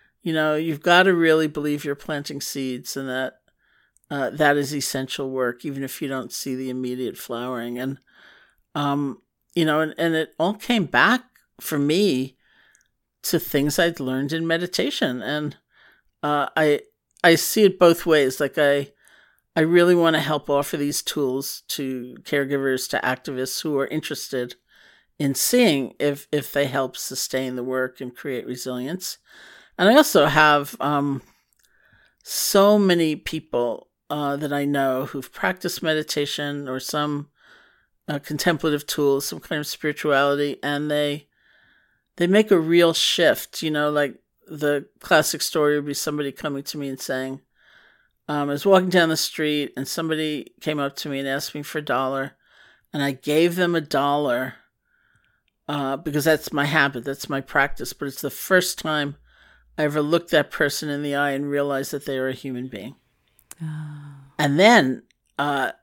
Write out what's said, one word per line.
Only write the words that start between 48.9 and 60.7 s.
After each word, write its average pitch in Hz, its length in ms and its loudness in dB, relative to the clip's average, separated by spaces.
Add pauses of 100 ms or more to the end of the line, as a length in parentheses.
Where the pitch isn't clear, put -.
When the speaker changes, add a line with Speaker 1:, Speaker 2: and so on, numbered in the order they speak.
Speaker 1:
the 156 80 0
street 151 580 -2
and 135 120 -8
somebody 156 760 -4
came 151 180 -4
up 143 180 -4
to - 120 -8
me 135 100 -4
and 139 80 -6
asked 139 260 -6
me 151 80 -10
for 151 180 -8
a 147 60 -6
dollar, 135 480 -2 (600)
and 147 100 -2
I 139 80 0
gave 156 440 2
them 175 200 0
a 165 60 0
dollar, 143 760 0 (1120)
uh, 139 300 -4
because 147 260 -4
that's 156 300 2
my 143 120 0
habit, 139 380 0
that's 135 260 -8
my 139 120 -2
practice, - 520 -2
but 143 140 -8
it's - 140 -12
the 139 80 -4
first - 500 0
time 147 380 -4 (600)
I 156 60 0
ever 151 180 0
looked 165 300 0
that 147 200 4
person 151 380 -2